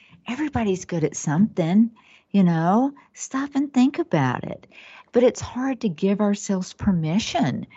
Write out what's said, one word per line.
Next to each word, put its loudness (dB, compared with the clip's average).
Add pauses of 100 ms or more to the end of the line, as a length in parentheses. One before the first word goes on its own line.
(260)
everybody's -4
good -2
at -4
something, 2 (440)
you 4
know, 2 (220)
stop -8
and -2
think 2
about 0
it." -12 (460)
But 4
it's 2
hard -6
to 0
give 0
ourselves -2
permission -2 (100)